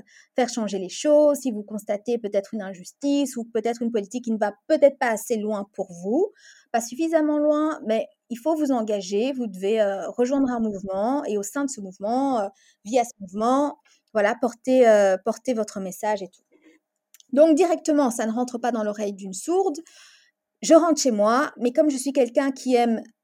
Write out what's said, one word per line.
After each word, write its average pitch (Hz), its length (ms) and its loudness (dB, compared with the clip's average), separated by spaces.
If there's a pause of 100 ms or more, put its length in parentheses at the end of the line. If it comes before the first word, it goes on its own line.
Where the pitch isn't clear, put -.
(360)
faire 240 140 0
changer 208 280 -4
les 185 100 -6
choses, 294 520 4
si 262 100 -4
vous 208 140 -8
constatez 214 560 -6
peut-être 202 340 -4
une 214 80 -8
injustice 262 760 -4
ou 226 60 -8
peut-être 233 380 -4
une 233 100 -2
politique 233 340 -6
qui 226 60 -4
ne 220 60 -2
va 208 160 -2 (140)
peut-être 294 320 4
pas 247 100 0
assez 240 260 -2
loin 208 380 -4
pour 190 180 -8
vous, 208 400 -2 (400)
pas 233 80 0
suffisamment 302 600 0
loin, 302 480 0
mais 220 180 0 (240)
il 233 80 -8
faut 320 180 0
vous 302 160 -2
engager, 214 600 -2
vous 247 140 -6
devez, 196 340 -2
euh, 196 300 -2
rejoindre 254 400 0
un 233 80 -4
mouvement 208 680 -4
et 208 140 -2
au 202 40 -6
sein 277 220 -6
de 269 60 -6
ce 214 100 -14
mouvement, 233 580 -4
euh, 196 80 -4 (380)
via 233 180 0
ce 233 160 -8
mouvement, 233 600 -2 (340)
voilà, 214 260 2
porter, 254 480 4
euh, 196 380 6
porter 226 300 -4
votre 214 240 -6
message 196 420 -6
et 180 60 -10
tout. » - 160 -20 (880)
Donc 302 220 8
directement, 311 560 2
ça 233 160 -4
ne 220 40 -2
rentre 247 280 -4
pas 240 120 -2
dans 220 120 -2
l'oreille 208 300 -4
d'une 190 200 -12
sourde. 339 460 0 (840)
Je 285 140 6
rentre 320 260 4
chez 262 100 2
moi, 220 460 2
mais 240 140 -2
comme 302 180 4
je 262 80 -2
suis 269 160 -4
quelqu'un 269 380 2
qui 254 240 -2
aime 233 260 2 (220)